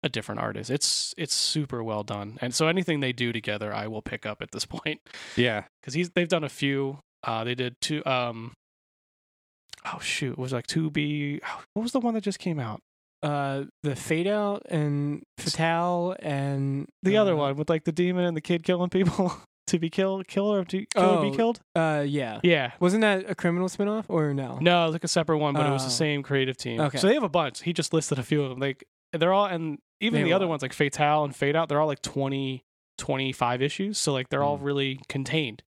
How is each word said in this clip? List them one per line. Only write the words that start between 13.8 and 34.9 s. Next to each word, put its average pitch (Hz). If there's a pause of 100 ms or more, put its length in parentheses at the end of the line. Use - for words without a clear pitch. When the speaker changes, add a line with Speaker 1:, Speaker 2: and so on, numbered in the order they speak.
Speaker 3:
the 143
Fade 165
Out 202
and 147 (160)
Fatale 175
and, 139 (160)
Speaker 1:
The 196
other 202
Speaker 3:
uh, 160
Speaker 1:
one 139
with, 151
like, 160
the 170
demon 180
and 170
the 156
kid 170
killing 180
people. 185
<laughs> - (240)
To 175
be 165
killed, 190
killer 202
or 180
to 190
kill - (160)
or -
be 143
Speaker 3:
Oh, 139
Speaker 1:
killed? 226 (160)
Speaker 3:
uh, 156
yeah. 131
Speaker 1:
Yeah. 151 (100)
Speaker 3:
Wasn't 185
that 202
a 190
Criminal 180
spinoff 208
or 151
no? 127
Speaker 1:
No, 170
it 170
was, 160
like, 165
a -
separate 160
one, 151
but 151
it 147
was 135
the 131
Speaker 3:
Oh. 131
Speaker 1:
same 143
creative 131
team. 117
Speaker 3:
Okay. 143
Speaker 1:
So 156
they 214
have 285
a 190
bunch. 147
He 175
just 165
listed 151
a 127
few 151
of 135
them. 127
Like, 135 (300)
they're 165
all, 202
and 165 (240)
even 208
Speaker 3:
They 147
have 147
Speaker 1:
the 165
Speaker 3:
a 175
Speaker 1:
other 196
Speaker 3:
lot. 175
Speaker 1:
ones, 151
like 131
Fatale 147
and 139
Fade 143
Out, 165
they're 143
all, 156
like, 143
twenty, 135 (340)
twenty-five 131
issues. 190
So, -
like, 131
they're 143
all 143
Speaker 2:
Mm. 139
Speaker 1:
really 139